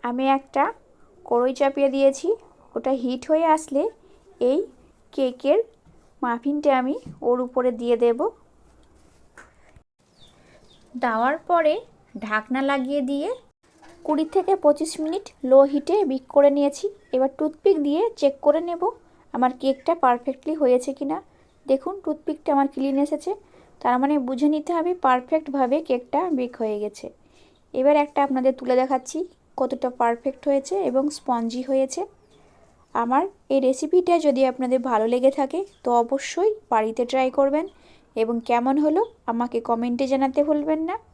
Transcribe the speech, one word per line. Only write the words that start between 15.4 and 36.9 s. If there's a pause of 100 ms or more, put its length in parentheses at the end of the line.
লো (120)
হিটে (140)
বেক (100)
করে
নিয়েছি। (260)
এবার
টুথপিক (100)
দিয়ে (180)
চেক (120)
করে
নেব (520)
আমার
কেকটা (120)
পারফেক্টলি
হয়েছে
কিনা। (480)
দেখুন, (100)
টুথপিকটা
আমার
ক্লিন
এসেছে, (500)
তার
মানে (140)
বুঝে
নিতে
হবে (120)
পারফেক্টভাবে (120)
কেকটা (160)
বেক (100)
হয়ে
গেছে। (680)
এবার (100)
একটা
আপনাদের
তুলে
দেখাচ্ছি (400)
কতটা (120)
পারফেক্ট
হয়েছে (140)
এবং (120)
স্পঞ্জি
হয়েছে। (920)
আমার (280)
এই
রেসিপিটা (120)
যদি
আপনাদের (100)
ভালো
লেগে
থাকে (240)
তো (140)
অবশ্যই (200)
বাড়িতে